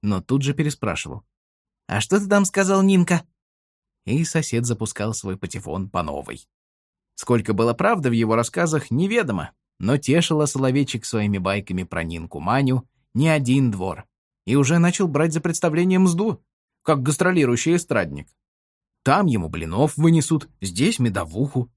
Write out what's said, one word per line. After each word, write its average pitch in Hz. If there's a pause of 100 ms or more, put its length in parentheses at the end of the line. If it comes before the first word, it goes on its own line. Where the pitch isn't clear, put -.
Но 101
тут 135
же 139
переспрашивал: 110 (640)
«А 104
что 190
ты 208
там 202
сказал, 190
Нинка?» 180 (800)
И 143
сосед 120
запускал 110
свой 95
патефон 90
по 87
новой. 71 (680)
Сколько 110
было 113
правды 180
в 120
его 113
рассказах, 151
неведомо, 156 (280)
но 117
тешила 151
Соловейчик 135
своими 104
байками 95
про 85
Нинку 82
Маню 127 (260)
не 147
один 135
двор 92 (400)
и 113
уже 143
начал 175
брать 156
за 160
представление 175
мзду, 185 (400)
как 143
гастролирующий 156
эстрадник. 82 (760)
Там 175
ему 98
блинов 82
вынесут, 160 (120)
здесь 101
медовуху. 113